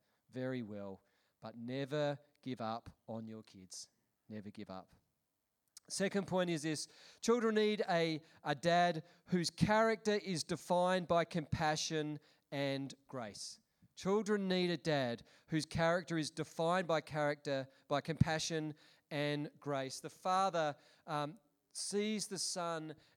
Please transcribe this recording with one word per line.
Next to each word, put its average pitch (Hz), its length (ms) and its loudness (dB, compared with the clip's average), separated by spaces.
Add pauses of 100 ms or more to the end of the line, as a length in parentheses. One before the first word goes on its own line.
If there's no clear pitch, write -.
(320)
very 127 300 -4
well, 101 380 -10 (420)
but 113 160 -12
never 139 600 -2 (240)
give 127 200 -6
up 113 260 -6 (180)
on 113 200 -8
your 110 160 -12
kids. - 460 -16 (420)
Never 107 180 -10
give 104 220 -12
up. 92 180 -12 (1000)
Second 196 360 0
point 180 220 2
is 165 140 0
this. 156 260 -2 (320)
Children 226 360 4
need 214 340 4
a, 165 320 2 (220)
a 147 100 2
dad 170 480 4 (240)
whose 175 240 2
character 220 760 4
is 170 180 -2
defined 180 640 2
by 170 200 4
compassion 151 920 -2 (320)
and 139 440 -2 (140)
grace. 110 500 -10 (360)
Children 202 540 0
need 185 220 2
a 170 80 0
dad 131 440 0 (260)
whose 156 180 0
character 165 500 2
is 151 140 -2
defined 170 560 0
by 156 160 2
character, 147 680 -2 (200)
by 143 120 2
compassion 156 720 0 (380)
and 147 400 -2 (100)
grace. 135 400 -4
The 156 80 -12
father, 180 680 0 (320)
um, 147 280 -4 (400)
sees 208 520 -2
the 190 120 -8
son, 165 560 -4 (220)